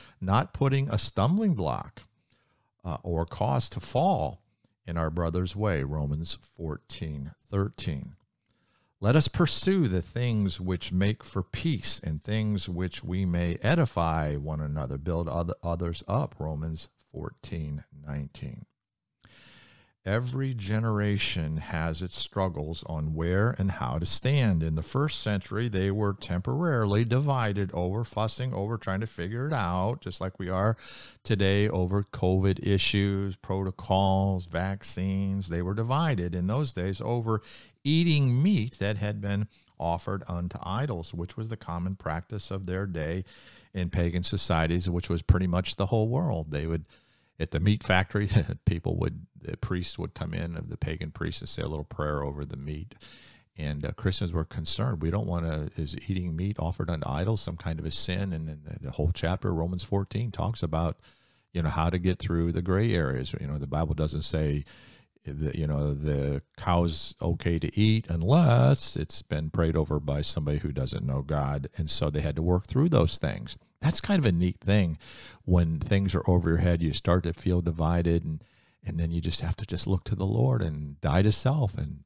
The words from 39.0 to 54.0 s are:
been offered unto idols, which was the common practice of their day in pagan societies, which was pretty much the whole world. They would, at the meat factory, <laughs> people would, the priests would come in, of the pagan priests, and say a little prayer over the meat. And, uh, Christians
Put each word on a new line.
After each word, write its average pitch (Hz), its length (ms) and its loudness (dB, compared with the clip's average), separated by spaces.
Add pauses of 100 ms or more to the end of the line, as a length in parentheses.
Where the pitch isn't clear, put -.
been 101 260 0 (320)
offered 87 480 -2
unto 87 360 -4
idols, 101 500 -4
which 85 240 -8
was 110 120 -6
the 113 80 -8
common 87 380 -4
practice 90 540 -6
of 95 160 -6
their 92 220 -2
day 85 360 -4 (520)
in 87 160 -2
pagan 87 320 2
societies, 87 680 2
which 87 220 -2
was 82 100 0
pretty 92 240 4
much 90 300 0
the 98 100 0
whole 110 220 2
world. 120 420 -2
They 73 160 -2
would, 82 200 -2 (540)
at 80 120 -2
the - 80 0
meat 104 240 4
factory, 95 440 4 (200)
<laughs> - 180 -8
people 85 320 2
would, 85 300 -2 (160)
the - 140 -8
priests - 400 -4
would 87 160 -6
come 85 220 -6
in, 85 200 -4
of 80 140 -8
the 80 80 -8
pagan 80 320 -4
priests, 80 320 -6
and - 80 -10
say 80 140 -4
a 73 40 -2
little 76 160 -6
prayer 76 380 -4
over 71 240 -6
the 71 100 -10
meat. 73 380 -8 (640)
And, 73 260 -4
uh, - 100 -4
Christians 92 380 -2